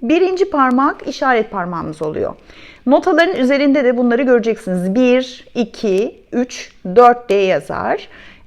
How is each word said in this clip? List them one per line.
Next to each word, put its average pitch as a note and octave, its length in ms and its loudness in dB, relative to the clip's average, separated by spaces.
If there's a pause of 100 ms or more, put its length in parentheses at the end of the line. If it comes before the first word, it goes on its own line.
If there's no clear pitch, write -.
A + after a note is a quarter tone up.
birinci F4+ 480 0
parmak C4+ 580 0
işaret B3+ 440 -2
parmağımız E3+ 500 -8
oluyor. D#3 340 -6 (500)
Notaların E4+ 500 2
üzerinde C#4 480 2
de B3 140 2
bunları A#3+ 240 0
göreceksiniz. G#3+ 760 0
Bir, B3+ 500 0 (100)
iki, A3 680 -4 (100)
üç, - 400 -6 (240)
dört A#3+ 340 4
diye G3 140 2
yazar. F#3 640 -4 (400)